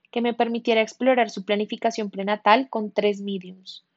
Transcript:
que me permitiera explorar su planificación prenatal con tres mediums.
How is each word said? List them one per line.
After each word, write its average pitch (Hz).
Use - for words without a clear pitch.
que 240
me 233
permitiera 233
explorar 240
su 196
planificación 214
prenatal 208
con 214
tres 202
mediums. 185